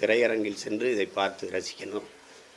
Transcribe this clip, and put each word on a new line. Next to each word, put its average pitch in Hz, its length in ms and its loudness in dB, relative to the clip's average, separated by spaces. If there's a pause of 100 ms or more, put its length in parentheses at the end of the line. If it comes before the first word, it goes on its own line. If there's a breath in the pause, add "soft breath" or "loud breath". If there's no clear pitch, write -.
திரையரங்கில் 110 540 4
சென்று 110 380 -2
இதை 98 140 2
பார்த்து 98 460 -2
ரசிக்கணும். 98 500 -6 (540 loud breath)